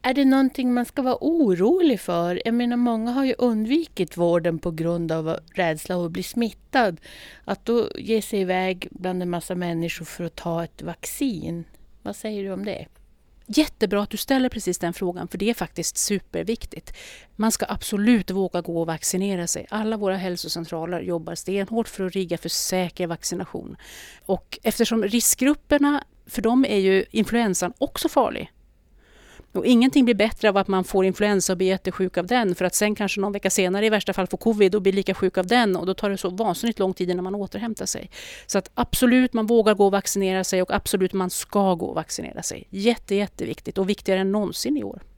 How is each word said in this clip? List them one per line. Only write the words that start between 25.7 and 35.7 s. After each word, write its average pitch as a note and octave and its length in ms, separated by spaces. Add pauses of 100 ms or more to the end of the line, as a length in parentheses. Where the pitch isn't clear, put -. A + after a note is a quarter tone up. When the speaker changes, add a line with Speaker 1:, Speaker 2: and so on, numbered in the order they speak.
Speaker 2:
för - 160
dem B3 220
är G#3+ 140
ju F#3+ 320
influensan G#3+ 680
också - 300
farlig. - 440 (1000)
Och - 140
ingenting B3+ 380
blir A#3 100
bättre G#3+ 340
av G3 80
att G3 120
man F#3+ 160
får F#3+ 200
influensa G3 480
och F#3 40
blir F#3 100
jättesjuk F#3 520
av F3+ 80
den, A3 280
för G3 100
att F3 100
sen G#3 200
kanske G3+ 260
någon G3+ 120
vecka G3 180
senare G3 360
i A3 40
värsta G3+ 220
fall F#3 140
få F#3 100
covid G#3 380
och G#3 80
bli F#3+ 100
lika F#3+ 220
sjuk F#3+ 240
av F3+ 80
den, G#3+ 300